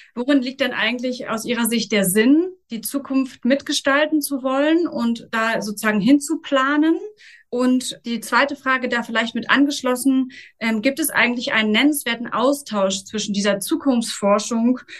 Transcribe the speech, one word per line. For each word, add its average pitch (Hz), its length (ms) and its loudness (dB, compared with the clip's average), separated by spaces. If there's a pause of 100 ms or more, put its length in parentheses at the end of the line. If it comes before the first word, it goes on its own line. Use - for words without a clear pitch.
(160)
worin 262 260 2
liegt 262 200 -6
denn 247 120 -2
eigentlich 240 560 -4
aus 220 160 -4
Ihrer 240 200 0
Sicht 226 260 0
der 202 140 2
Sinn, 262 460 4 (200)
die 220 100 -8
Zukunft 269 640 -4
mitgestalten 285 760 2
zu 277 220 -6
wollen 294 440 2
und 233 440 -2
da 226 300 0
sozusagen 214 400 0
hinzuplanen? 294 1000 2 (500)
Und 254 560 0
die 233 140 -4
zweite 269 380 0
Frage 254 320 -2
da 233 140 -2
vielleicht 233 300 -4
mit - 160 -6
angeschlossen, 262 800 2 (280)
ähm, 226 220 -2
gibt 269 180 0
es 302 100 0
eigentlich 240 440 0
einen 214 180 0
nennenswerten 240 560 0
Austausch 220 800 -2
zwischen 208 280 -6
dieser 202 280 0
Zukunftsforschung 233 1160 0 (200)